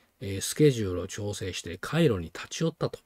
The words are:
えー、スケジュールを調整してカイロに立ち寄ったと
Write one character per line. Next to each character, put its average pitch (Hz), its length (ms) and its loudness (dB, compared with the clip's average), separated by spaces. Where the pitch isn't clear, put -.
え 98 180 -6
ー、 92 40 -6
ス - 140 -4
ケ 151 160 8
ジ 113 120 -2
ュ 95 80 0
ー - 20 -2
ル 87 80 -2
を 90 60 -6
調 104 260 -6
整 92 200 -6
し - 80 -8
て 87 180 -10
カ - 200 -2
イ 165 80 6
ロ 104 120 4
に 82 60 -4
立 - 240 -12
ち - 140 -4
寄 170 60 0
っ 160 60 -6
た - 140 -2
と - 160 -10